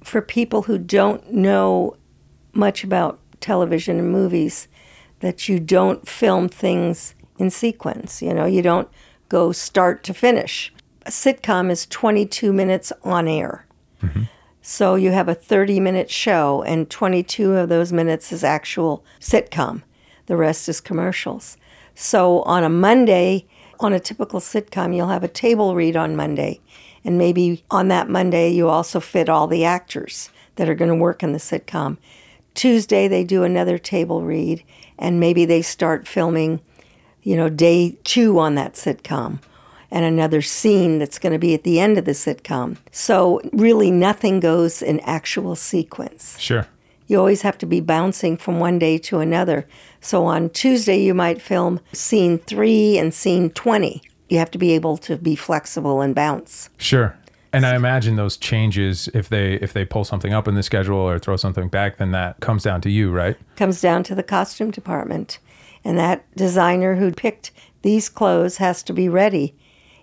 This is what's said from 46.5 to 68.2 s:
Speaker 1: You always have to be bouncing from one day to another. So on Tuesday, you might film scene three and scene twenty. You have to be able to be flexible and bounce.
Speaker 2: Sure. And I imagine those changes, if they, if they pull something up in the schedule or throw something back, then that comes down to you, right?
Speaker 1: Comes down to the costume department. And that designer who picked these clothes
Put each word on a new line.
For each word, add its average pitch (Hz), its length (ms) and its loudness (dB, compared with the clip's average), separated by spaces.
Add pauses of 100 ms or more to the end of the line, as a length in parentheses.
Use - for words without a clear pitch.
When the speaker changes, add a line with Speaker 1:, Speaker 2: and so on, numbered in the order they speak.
Speaker 1:
You 202 120 2
always 196 240 4
have 196 160 -2
to 185 80 -8
be 170 140 0
bouncing 165 560 0
from 170 240 -4
one 175 180 0
day 160 200 2
to 165 200 -4
another. 165 480 0 (340)
So 180 260 0
on 165 240 0
Tuesday, 214 520 2
you 190 100 4
might 170 300 0
film 175 380 -2 (120)
scene 175 460 2
three 214 600 2
and 160 140 0
scene 175 380 0
twenty. 214 520 -2 (260)
You 175 100 2
have 165 140 0
to - 60 -8
be 175 160 2
able 160 240 0
to - 180 -6
be 160 180 -2
flexible 147 680 -2
and 135 120 -2
bounce. - 640 -4
Speaker 2:
Sure. 120 400 0 (360)
And 131 140 2
I 127 80 0
imagine 123 400 2
those 104 220 -2
changes, 101 760 -2
if 104 160 -2
they, 98 260 0
if 98 180 -4
they 98 120 -2
pull 104 200 -4
something 98 280 -4
up 107 140 0
in 104 80 0
the 101 80 0
schedule 98 360 -2
or 92 200 0
throw 98 160 -4
something 92 320 -2
back, 98 320 -2
then 95 140 -2
that 90 260 -4
comes 110 240 -2
down 92 200 -2
to 98 80 -2
you, 101 200 2
right? 90 260 0 (200)
Speaker 1:
Comes 190 240 0
down 180 240 2
to 190 100 -8
the 196 80 -2
costume 196 480 -4
department. - 720 -8 (440)
And 170 140 -2
that 165 260 0 (120)
designer 185 580 2
who 185 160 0
picked - 400 -6 (320)
these 208 260 0
clothes 180 500 0